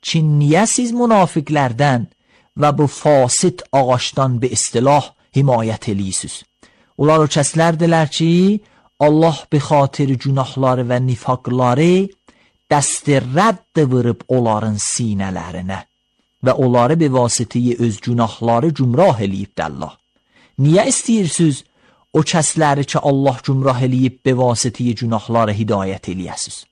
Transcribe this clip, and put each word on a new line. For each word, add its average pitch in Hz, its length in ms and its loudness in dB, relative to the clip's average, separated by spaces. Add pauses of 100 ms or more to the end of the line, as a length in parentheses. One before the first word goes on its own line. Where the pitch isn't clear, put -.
Ki, - 160 -2
niyə 151 480 2
siz 247 240 -2
münafiqlərdən 147 1080 0 (600)
və 147 160 4
bu 151 80 2
fasid 143 720 2 (160)
ağacdan, 131 580 0 (100)
به 123 120 -2
اصطلاح، 131 520 0 (280)
himayət 117 580 0
eləyirsiz? 98 420 -6 (680)
Onlar 156 240 4
o - 100 0
kəslərdilər 160 800 2
ki, 180 480 2 (380)
Allah, 151 380 4 (120)
به 151 100 2
خاطر 139 500 0 (120)
günahları 131 640 -2
və 123 120 -2 (120)
nifaqları, 127 880 0 (720)
dəsti 147 460 0 (180)
rədd 190 420 0 (140)
vurub 120 300 0 (100)
onların 110 480 0
sinələrinə 95 1040 -6 (680)
və 127 160 2
onları, 123 400 2
به 151 80 2
vasitəyə 123 720 -2
öz 117 140 0 (100)
günahları, 117 640 0
gümrah 139 560 0
eləyibdi 98 400 -6
Allah. 73 280 -10 (680)
Niyə 160 300 4
istəyirsiz 170 640 0 (580)
o 156 80 2
kəsləri 151 640 0
ki, - 160 -4
Allah 139 360 0 (100)
gümrah 131 340 0
eləyib, 127 420 0
به 131 140 2
vasitəyə 120 640 -2
günahları 113 560 0
hidayət 98 560 -4
eləyəsiz? - 420 -10 (160)